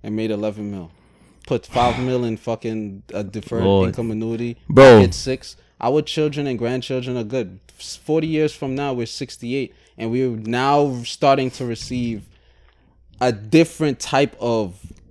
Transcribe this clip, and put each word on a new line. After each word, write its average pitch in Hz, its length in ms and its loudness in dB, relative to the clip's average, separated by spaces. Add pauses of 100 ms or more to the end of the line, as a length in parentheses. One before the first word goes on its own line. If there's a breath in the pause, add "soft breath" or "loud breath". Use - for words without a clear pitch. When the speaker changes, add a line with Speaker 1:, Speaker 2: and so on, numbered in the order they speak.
Speaker 1:
and 107 140 -8
made 110 140 -4
eleven 104 400 -6
mil. 90 200 -12 (560)
Put - 200 -4
five 123 360 0
mil 127 220 -2
in 113 120 -4
fucking 110 680 -8 (100)
a 104 100 -6
deferred 95 400 -6
Speaker 2:
Lord. 95 240 4
Speaker 1:
income 113 220 -6
annuity. 113 480 -6 (100)
Speaker 2:
Bro. 127 320 12
Speaker 1:
Get 90 140 6
six. - 420 -8 (240)
Our 143 220 0
children 151 440 -2
and 127 120 -4
grandchildren 123 580 -4
are 117 80 -4
good. 104 360 -6 (180)
S-, - 180 -16
forty 156 300 -2
years 156 280 -2
from 135 200 -8
now, 143 180 -4
we're 120 140 -4
sixty-eight, 123 680 -8 (220)
and 113 140 -6
we're 127 260 0
now 127 680 0
starting 135 480 0
to - 120 -10
receive 117 640 -8 (920)
a 127 120 0
different 139 680 0
type 135 400 -2
of, 110 380 -4 (320)